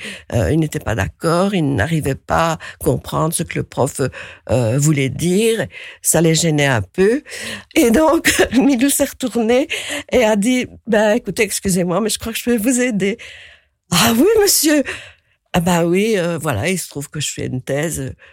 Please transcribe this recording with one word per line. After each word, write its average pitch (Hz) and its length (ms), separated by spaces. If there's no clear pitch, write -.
euh, 104 200
ils 160 80
n'étaient 156 180
pas 107 160
d'accord, 170 600
ils 147 200
n'arrivaient 143 400
pas 165 380
à 160 60
comprendre 147 560
ce - 80
que - 160
le 131 60
prof, - 360
euh, 123 300
voulait 143 300
dire. 180 580
Ça - 180
les 165 160
gênait 156 300
un 123 160
peu. 208 420
Et 269 160
donc, 311 420
<laughs> - 40
Milou 269 380
s'est 277 160
retourné 247 600
et 240 120
a 214 120
dit, « 247 320
Ben, 214 280
écoutez, 226 280
excusez-moi, 185 580
mais 220 100
je - 100
crois 226 120
que - 60
je - 60
peux 240 120
vous 240 240
aider. » « 202 380
Ah 196 260
oui, 302 120
monsieur. » « 302 440
Ah 180 80
ben 170 240
oui, 196 320
euh, 170 220
voilà, 135 300
il 190 100
se - 100
trouve 143 220
que - 80
je - 140
fais 135 140
une 127 160
thèse 143 520